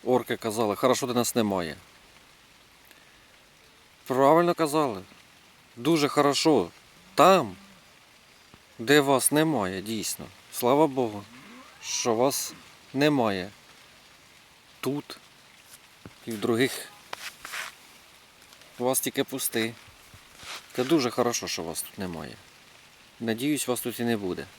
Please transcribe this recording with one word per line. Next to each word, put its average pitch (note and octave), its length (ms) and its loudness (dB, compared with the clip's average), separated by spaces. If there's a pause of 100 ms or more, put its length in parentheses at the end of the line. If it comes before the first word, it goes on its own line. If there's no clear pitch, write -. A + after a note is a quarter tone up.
орки A#2+ 320 0
казали: G#2+ 400 -2
«Хорошо, B2+ 300 2
де A#2+ 80 -4
нас A#2+ 200 0
немає». F#2+ 420 0 (2250)
Правильно D#3 480 4
казали. C#3+ 480 -2 (760)
Дуже C#3+ 320 0
хорошо C#3 640 2 (440)
там, D3 420 6 (1200)
де C3+ 220 6
вас C3+ 320 2
немає, A#2 500 0
дійсно. G#2+ 440 -8 (260)
Слава C#3 340 4
Богу, A#2 380 -4 (580)
що - 320 -2
вас B2+ 400 0 (400)
немає A#2 560 0 (1300)
тут C#3+ 380 -8 (1080)
і A#2 40 -10
в G#2+ 100 -8
других. A#2 480 -2 (1900)
У B2 60 -4
вас B2+ 160 0
тільки C3 240 -2
пусти. A#2 500 -4 (1000)
Це B2+ 80 0
дуже C3 260 2
хорошо, A#2 380 -2
що - 140 -6
вас E2 200 -8
тут - 160 -14
немає. D#2+ 360 -8 (840)
Надіюсь, B2 480 -4
вас B2 120 -2
тут A#2+ 200 -8
і A#2+ 40 -2
не A#2 120 2
буде. F2+ 300 -6 (120)